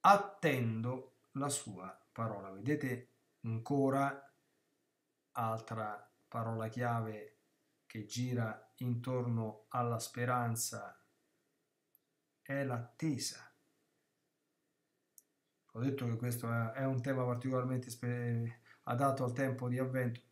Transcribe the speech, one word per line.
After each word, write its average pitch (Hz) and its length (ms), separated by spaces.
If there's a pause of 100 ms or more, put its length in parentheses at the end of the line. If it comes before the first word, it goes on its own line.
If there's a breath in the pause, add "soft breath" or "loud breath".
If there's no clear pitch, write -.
"attendo 127 1160 (140)
la 139 160
sua 92 480 (180)
parola". 101 360
Vedete 123 600 (320)
ancora 135 880 (1000)
altra 113 800 (180)
parola 113 400
chiave 117 720 (460)
che 107 200
gira 120 680
intorno 120 920
alla 120 300
speranza, 117 1000 (1400)
è 139 240
l'attesa. 123 880 (2250)
Ho - 80
detto 131 260
che 117 100
questo 120 340
è, 117 200
è 135 140
un 131 180
tema 127 220
particolarmente 127 680
spe-, 120 680 (240 loud breath)
adatto 131 400
al 120 80
tempo 127 360
di 123 100
Avvento. 127 420 (120)